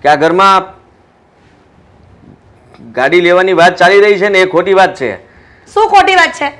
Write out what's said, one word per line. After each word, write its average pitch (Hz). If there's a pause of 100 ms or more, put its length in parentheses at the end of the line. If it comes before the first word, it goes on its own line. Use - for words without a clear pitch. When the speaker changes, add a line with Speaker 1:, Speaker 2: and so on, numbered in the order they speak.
Speaker 1:
કે 143
આ 151
ઘરમાં 185 (2250)
ગાડી 139
લેવાની 180
વાત 175
ચાલી 190
રહી 208
છે 202
ને, 196
એ 185
ખોટી 175
વાત 185
છે. 113 (580)
Speaker 2:
શું 427
ખોટી 381
વાત 330
છે? 285 (100)